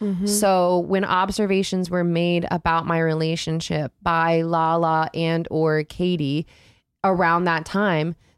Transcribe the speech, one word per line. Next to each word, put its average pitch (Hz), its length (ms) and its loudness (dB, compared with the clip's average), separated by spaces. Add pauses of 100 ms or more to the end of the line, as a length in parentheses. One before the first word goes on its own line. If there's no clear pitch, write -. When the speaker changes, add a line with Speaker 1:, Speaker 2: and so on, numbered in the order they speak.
Speaker 1:
Mm-hmm. 196 240 -2
Speaker 2:
So 190 540 2
when 190 240 0
observations 190 840 0
were 175 160 -2
made 175 460 0
about 165 360 0
my 165 120 0
relationship 160 920 -2 (100)
by 165 400 2
Lala 165 720 0
and 165 360 -2
or 156 340 0
Katie 156 640 -2 (580)
around 175 400 2
that 165 200 0
time, 175 500 0 (240)